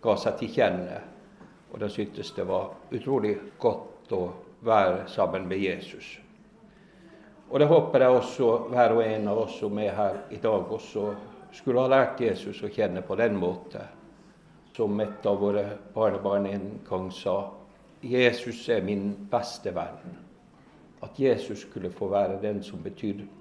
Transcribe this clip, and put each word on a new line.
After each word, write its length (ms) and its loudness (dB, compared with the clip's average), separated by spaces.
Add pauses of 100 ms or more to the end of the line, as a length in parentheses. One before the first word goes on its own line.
ga 140 4
seg 240 -2
til 140 -6
kjenne, 480 0 (720)
og 60 -12
de 100 -4
syntes 420 -8
det 160 -6
var 220 -2 (220)
utrolig 460 0 (220)
godt 520 -2
å 200 -2 (320)
være 460 4
sammen 380 0
med 120 -2
Jesus. 600 -6 (1300)
Og 80 0
det 80 8
håper 320 6
jeg 100 8
også 600 4
hver 260 6
og 80 6
en 240 0
av 100 2
oss 220 -2
som 180 -4
er 140 0
her 300 -2 (100)
i 60 -12
dag, 340 0
også 440 -4 (360)
skulle 300 2
ha 60 4
lært 320 4
Jesus 420 -2
å 80 -6
kjenne 320 -2
på 160 -6
den 180 2
måte. 520 -4 (880)
Som 260 0
et 240 -4
av 140 2
våre 260 2 (280)
barnebarn 520 2
en 340 -6 (100)
gang 220 -4
sa, 400 -4 (500)
"Jesus 680 0
er 120 2
min 480 -4
beste 440 -4
venn." 440 -8 (840)
At 180 -16
Jesus 420 0
skulle 280 -10
få 180 -6
være 340 0
den 220 -2
som 200 -12
betyr 420 -6 (160)